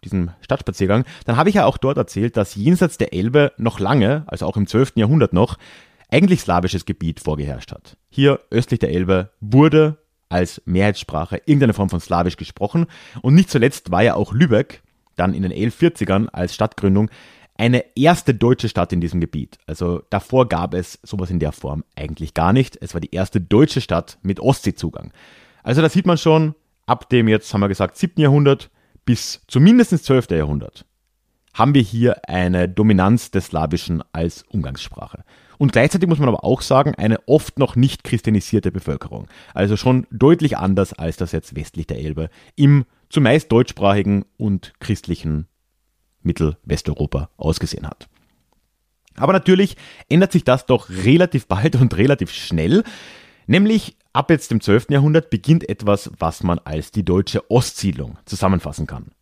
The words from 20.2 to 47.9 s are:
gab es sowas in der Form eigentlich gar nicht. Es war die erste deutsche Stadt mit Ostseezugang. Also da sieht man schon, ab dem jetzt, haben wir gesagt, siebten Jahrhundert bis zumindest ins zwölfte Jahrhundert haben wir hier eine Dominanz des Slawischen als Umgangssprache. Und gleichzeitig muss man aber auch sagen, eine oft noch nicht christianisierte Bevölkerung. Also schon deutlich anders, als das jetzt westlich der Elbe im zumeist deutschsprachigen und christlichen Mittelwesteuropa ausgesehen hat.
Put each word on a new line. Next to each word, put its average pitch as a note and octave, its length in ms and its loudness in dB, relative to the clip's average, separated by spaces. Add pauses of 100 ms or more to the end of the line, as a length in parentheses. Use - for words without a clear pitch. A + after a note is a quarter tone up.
gab E2+ 240 -4
es F2+ 300 -8
sowas F#2 260 -8
in F2+ 100 -2
der D2+ 120 -2
Form D2 320 -10 (120)
eigentlich D2+ 380 -12
gar E2+ 180 2
nicht. B2+ 300 0
Es - 120 -14
war F2 60 -6
die - 140 -12
erste F#2+ 260 -4
deutsche A2+ 400 2
Stadt - 440 -6
mit F#2+ 160 -4
Ostseezugang. E2+ 720 -4 (480)
Also C3 200 0
da D#3+ 80 4
sieht - 160 0
man F3 120 2
schon, D#3 380 2 (320)
ab - 220 -2
dem A#2 180 2
jetzt, G#2+ 260 0
haben G#2 80 0
wir G2+ 80 2
gesagt, F#2+ 280 -4
siebten E3+ 240 -2
Jahrhundert C#3 480 2 (360)
bis - 420 -4
zumindest G#3+ 440 6
ins E3+ 120 -2
zwölfte B2+ 320 0
Jahrhundert D2 500 -6 (680)
haben C#3 220 2
wir C3 80 6
hier A2+ 440 0
eine F2+ 400 0
Dominanz G#2 600 2
des F#2 180 -4
Slawischen D#2+ 640 -4
als E2 380 -6
Umgangssprache. - 720 -10 (360)
Und C#3+ 120 2
gleichzeitig F#3+ 380 2
muss D#3+ 80 2
man C#3+ 100 2
aber A2 160 0
auch B2 180 0
sagen, C#3+ 340 2
eine A2 320 -2
oft - 320 0
noch - 160 0
nicht B2+ 280 0
christianisierte G#2+ 680 -2
Bevölkerung. C2 560 -10 (260)
Also G2+ 240 0
schon B2+ 320 0
deutlich D3 480 4
anders, F#2+ 360 0
als E2 240 -8
das F2 140 -6
jetzt - 240 -8
westlich D2+ 300 -10
der C2 140 -10
Elbe D#2 300 -8 (260)
im C#3+ 300 4 (240)
zumeist C#3+ 420 2
deutschsprachigen G2+ 760 2 (120)
und G2+ 420 -4
christlichen D#2+ 680 -6 (760)
Mittelwesteuropa D2+ 1120 -4
ausgesehen - 500 -4
hat. - 200 -18 (1080)